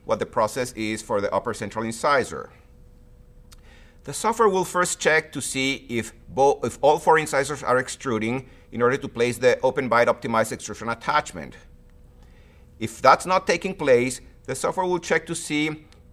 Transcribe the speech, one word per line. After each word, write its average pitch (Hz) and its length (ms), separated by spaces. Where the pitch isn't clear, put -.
what 110 140
the 110 80
process 123 460
is 107 280
for 104 200
the 98 120
upper 107 220
central 110 300
incisor. 113 640
The 143 80
software 220 360
will 185 160
first 175 360
check 156 320
to 143 80
see 135 480
if 117 240
bo-, 139 360
if 117 180
all 151 160
four 160 200
incisors 143 440
are 127 160
extruding 123 720
in 117 100
order 127 140
to 131 120
place 117 300
the 120 220
open 131 280
bite 117 200
optimized 113 440
extrusion 113 360
attachment. 104 680
If - 240
that's 147 240
not 185 200
taking 185 280
place, 127 460
the - 80
software 185 320
will 180 140
check 160 260
to 170 80
see 151 500